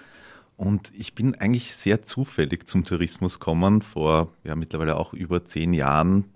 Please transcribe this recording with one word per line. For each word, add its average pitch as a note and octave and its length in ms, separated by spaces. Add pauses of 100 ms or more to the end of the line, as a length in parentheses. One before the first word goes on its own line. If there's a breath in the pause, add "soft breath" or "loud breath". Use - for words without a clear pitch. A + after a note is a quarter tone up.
(560 loud breath)
Und G2 400
ich - 200
bin B2+ 180
eigentlich A#2+ 400
sehr G#2 300
zufällig - 640
zum F#2 160
Tourismus F2 560
gekommen, F#2 420
vor, D#2+ 500 (120)
ja, D#2+ 100
mittlerweile D#2 440
auch - 160
über F2 320
zehn E2 280
Jahren E2 520 (100)